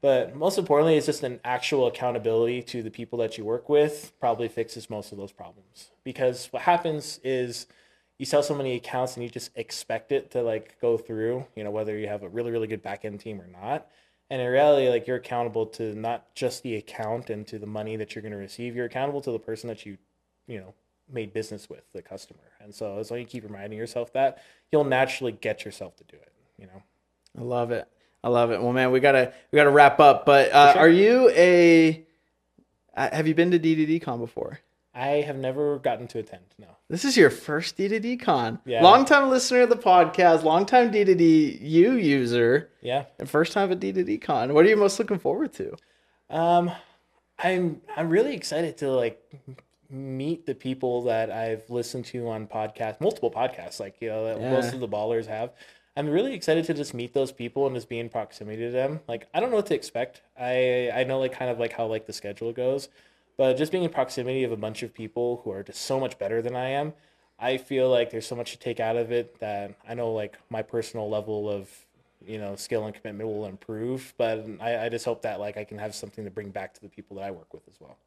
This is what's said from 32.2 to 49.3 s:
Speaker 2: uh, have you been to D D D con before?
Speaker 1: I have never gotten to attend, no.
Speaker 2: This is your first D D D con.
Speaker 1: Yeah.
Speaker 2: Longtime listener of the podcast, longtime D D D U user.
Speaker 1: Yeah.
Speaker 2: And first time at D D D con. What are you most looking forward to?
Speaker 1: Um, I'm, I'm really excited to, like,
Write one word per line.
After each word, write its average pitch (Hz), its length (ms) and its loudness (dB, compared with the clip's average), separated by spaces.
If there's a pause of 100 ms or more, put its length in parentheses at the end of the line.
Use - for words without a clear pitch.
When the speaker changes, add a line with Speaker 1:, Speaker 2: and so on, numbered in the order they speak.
Speaker 2:
uh, 135 180 -2
have 156 140 -2
you 160 80 0
been 170 160 2
to 175 80 2
D 160 160 2
D 156 120 0
D 160 120 0
con 127 200 -6
before? - 420 -10 (320)
Speaker 1:
I 143 300 -2
have 143 140 -6
never 139 420 -4
gotten 120 300 -4
to - 100 -8
attend, 98 240 -12 (160)
no. 104 80 -20 (220)
Speaker 2:
This 170 160 -6
is 262 120 0
your 165 140 10
first - 460 -6
D 196 120 -2
D 220 100 -2
D 233 180 -4
con. 123 500 -2
Speaker 1:
Yeah. 117 160 0
Speaker 2:
Longtime 269 480 8
listener 247 320 2
of 233 80 4
the 240 60 4
podcast, 170 640 6
longtime 202 480 4
D 208 140 2
D 190 100 6
D 160 480 4
U 165 300 6
user. 135 800 2 (120)
Speaker 1:
Yeah. 131 220 -4 (140)
Speaker 2:
And 147 120 -10
first 160 220 0
time 196 200 0
at 180 80 -4
D 196 100 -4
D 185 120 -2
D 180 160 -4
con. 131 340 -2
What 156 140 8
are - 20 8
you 214 80 6
most 202 220 2
looking 208 200 -2
forward 196 360 -4
to? - 220 -10 (520)
Speaker 1:
Um, 175 420 2 (680)
I'm, 180 420 -2 (160)
I'm 160 140 -2
really 240 240 2
excited 156 440 -4
to, 139 120 -2
like, 131 320 -2 (260)